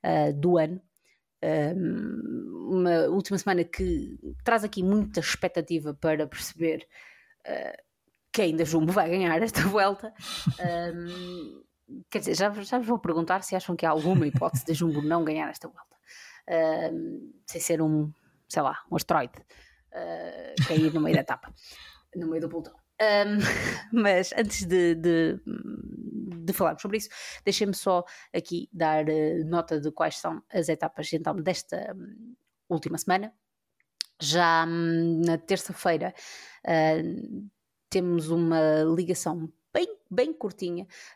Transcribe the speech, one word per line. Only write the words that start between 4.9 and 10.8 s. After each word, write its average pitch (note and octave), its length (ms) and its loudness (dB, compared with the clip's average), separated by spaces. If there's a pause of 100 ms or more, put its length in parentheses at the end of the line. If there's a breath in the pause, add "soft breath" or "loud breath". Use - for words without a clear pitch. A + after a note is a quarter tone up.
expectativa D#3 720 -2
para D#3 320 0
perceber, - 600 -4 (600 loud breath)
ah, - 300 -8 (560)
quem E3+ 240 2
da E3 80 2
Jumbo D#3+ 280 2
vai F#3 160 4
ganhar F3 340 2
esta G#3+ 200 0
volta. G3 540 2
<laughs> - 440 -4
Ahm, F3 1000 -6 (480)